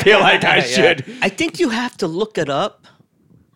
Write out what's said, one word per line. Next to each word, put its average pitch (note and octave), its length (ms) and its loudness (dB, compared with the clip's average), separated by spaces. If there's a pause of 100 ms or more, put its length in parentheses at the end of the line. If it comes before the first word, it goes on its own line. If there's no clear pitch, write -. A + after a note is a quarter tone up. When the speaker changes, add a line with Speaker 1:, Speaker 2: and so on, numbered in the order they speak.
Speaker 1:
feel G#3 180 6
like F#3 240 2
I E3+ 120 2
Speaker 2:
<laughs> - 0 -
Yeah. F#3+ 60 2
Speaker 1:
should. C3 420 2 (180)
Speaker 3:
I G3+ 60 0
think D#4+ 320 -6
you E4+ 100 0
have A#3+ 280 -6
to F3+ 100 -4
look F#3+ 280 -6
it D3+ 140 -2
up. D3+ 340 -6 (720)